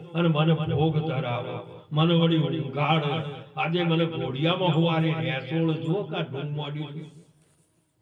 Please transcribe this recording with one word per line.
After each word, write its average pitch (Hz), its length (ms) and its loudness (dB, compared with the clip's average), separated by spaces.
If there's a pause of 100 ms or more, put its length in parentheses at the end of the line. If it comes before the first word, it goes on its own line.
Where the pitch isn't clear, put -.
(140)
અને 170 140 4
મને 156 260 4
ભોગ 151 540 0
ધરાવો, 123 760 -6 (100)
મને 165 220 4
વળી 165 240 6
ઊંઘાડે. 147 1000 0 (200)
આજે 160 260 0
મને 165 240 2
ઘોડિયામાં 160 600 0
હુવારી 160 500 2
રેસોળ 160 540 -2
જો 156 300 -2
કા 185 180 -6
ઢૂંઢ 147 360 -6
મોડ્યું 147 360 -8
છે. 156 180 -14 (920)